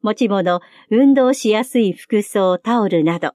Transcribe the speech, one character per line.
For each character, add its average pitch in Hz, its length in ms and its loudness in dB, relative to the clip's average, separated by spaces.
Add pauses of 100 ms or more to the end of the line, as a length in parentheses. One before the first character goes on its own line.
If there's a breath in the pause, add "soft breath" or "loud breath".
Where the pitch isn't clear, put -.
持 208 100 -2
ち 226 160 -2
物、 180 320 -2 (300 loud breath)
運 269 240 4
動 254 180 2
し 240 160 -4
や 214 140 0
す 247 160 -4
い 196 140 0
服 - 280 -4
装、 190 380 -2
タ 233 240 -2
オ 196 40 -2
ル 165 160 0
な 165 140 0
ど。 160 180 -6